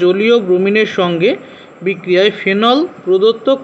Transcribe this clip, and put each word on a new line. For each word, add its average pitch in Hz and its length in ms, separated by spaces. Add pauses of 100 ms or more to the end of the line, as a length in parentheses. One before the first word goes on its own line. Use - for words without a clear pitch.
জলীয় 202 340 (100)
ব্রোমিনের 196 520
সঙ্গে 175 320 (560)
বিক্রিয়ায় 185 460 (100)
ফেনল 220 360 (260)
প্রদত্ত 202 420 (180)